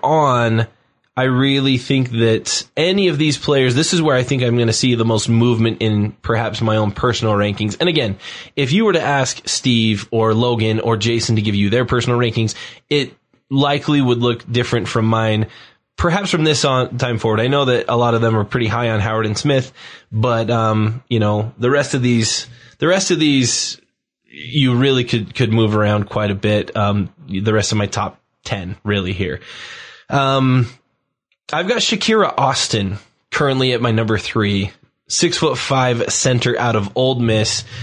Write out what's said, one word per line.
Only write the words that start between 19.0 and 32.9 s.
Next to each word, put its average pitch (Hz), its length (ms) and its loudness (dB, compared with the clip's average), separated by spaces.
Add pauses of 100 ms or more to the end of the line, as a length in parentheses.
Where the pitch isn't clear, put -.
and 104 120 -2
Smith, 135 360 0 (380)
but, 113 380 0
um, 110 600 0
you 117 100 2
know, 107 380 0
the 120 120 0
rest 139 240 0
of 135 80 0
these, 117 460 0 (300)
the 147 100 0
rest 190 240 2
of 180 80 0
these, 139 600 0 (420)
you 120 520 -2
really 131 280 2
could, 120 320 -4
could 110 160 0
move 110 240 2
around 104 340 2
quite 104 220 -2
a 98 40 -4
bit. 104 420 -2
Um, 101 360 0 (140)
the 98 260 -2
rest 107 180 0
of 107 60 0
my 104 100 0
top 101 340 -6 (220)
ten 95 400 -8
really 101 300 -2
here. 87 280 -6 (680)
Um, 131 580 2 (840)
I've 170 160 -2
got 233 120 0
Shakira 214 580 2
Austin 110 600 0 (340)